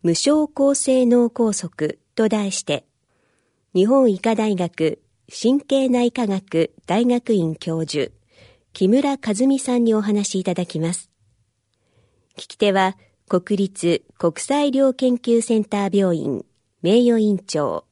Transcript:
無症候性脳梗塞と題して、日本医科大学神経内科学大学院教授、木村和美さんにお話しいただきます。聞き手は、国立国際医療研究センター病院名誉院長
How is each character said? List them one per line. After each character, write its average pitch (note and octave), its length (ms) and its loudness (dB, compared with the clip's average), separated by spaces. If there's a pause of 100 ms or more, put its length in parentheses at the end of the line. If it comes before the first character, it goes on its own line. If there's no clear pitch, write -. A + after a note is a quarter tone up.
無 E3+ 140 2
症 D4+ 320 0
候 C#4 260 0
性 C4 320 0
脳 A#3+ 240 4
梗 A3+ 240 -2
塞 - 460 -6 (160)
と A3 120 0
題 G#3 240 -2
し - 120 -8
て、 - 220 -6 (880)
日 F#3 100 4
本 B3+ 260 4
医 F#3 60 -2
科 A3+ 160 -2
大 G#3+ 220 0
学 E3+ 440 -2 (320)
神 C4+ 300 0
経 C4+ 280 0
内 A#3+ 220 2
科 A#3+ 140 -4
学 F#3+ 460 -2 (160)
大 A3 180 0
学 A#3+ 280 0
院 E3 220 0
教 D#3+ 260 -6
授、 D3+ 300 -4 (600)
木 F#3 140 0
村 C#4 240 2
和 B3 220 -4 (140)
美 C4+ 120 2
さ B3 180 -2
ん A#3+ 60 2
に A3+ 100 2
お G#3+ 80 2
話 G3+ 280 -2
し F#3+ 100 -4
い F3+ 40 -6
た F3+ 120 -2
だ F3+ 100 -4
き D#3+ 140 -8
ま E3 140 -2
す。 - 180 -12 (1200)
聞 - 140 -20
き - 60 -20
手 G3+ 160 2
は、 F#3+ 260 0 (320)
国 F3+ 260 -2
立 F#3 460 -2 (160)
国 E3+ 220 -2
際 C#4+ 300 -2
医 - 20 -2
療 C4+ 220 2
研 B3+ 240 0
究 A#3 240 0
セ A3 180 0
ン G#3 60 -2
タ G3+ 200 -4
ー F#3+ 100 -4
病 F#3 220 2
院 C#3 260 -6 (380)
名 A3+ 240 4
誉 A#3 140 4
院 G#3 180 2
長 C#3+ 540 -6